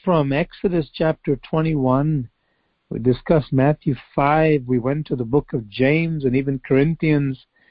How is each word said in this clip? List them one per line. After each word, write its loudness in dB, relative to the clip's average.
from 2
Exodus -4
chapter -2
twenty-one. 0
We -8
discussed 0
Matthew 0
five. 2
We 0
went -4
to -4
the -4
book -2
of -6
James 0
and 0
even -2
Corinthians. 0